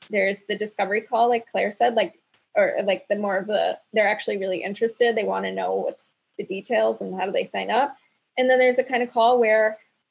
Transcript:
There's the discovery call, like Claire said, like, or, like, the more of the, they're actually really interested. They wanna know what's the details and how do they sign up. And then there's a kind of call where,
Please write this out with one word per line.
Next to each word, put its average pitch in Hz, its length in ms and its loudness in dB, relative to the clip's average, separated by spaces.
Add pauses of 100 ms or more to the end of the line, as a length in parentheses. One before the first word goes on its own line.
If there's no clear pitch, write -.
(100)
There's 196 380 0
the 208 80 -4
discovery 208 440 -4
call, 226 280 0
like 233 220 0
Claire 196 200 -2
said, 240 240 0
like, 208 200 0 (420)
or, 196 180 2 (100)
like, 196 240 -4
the 202 80 0
more 202 200 -2
of 196 120 -4
the, 190 300 0 (140)
they're 214 160 2
actually 214 280 -4
really 190 260 -4
interested. 226 540 0
They 214 80 -2
wanna 190 280 -4
know 190 220 -4
what's - 360 -6 (280)
the 202 60 -8
details 220 560 -2
and 190 180 -8
how 185 80 -4
do 196 60 -6
they 190 120 0
sign 190 260 -8
up. 254 260 0 (420)
And 254 100 2
then 254 100 6
there's 254 200 4
a 247 60 4
kind 247 180 -2
of 240 100 -6
call 240 280 6
where, 220 380 2 (320)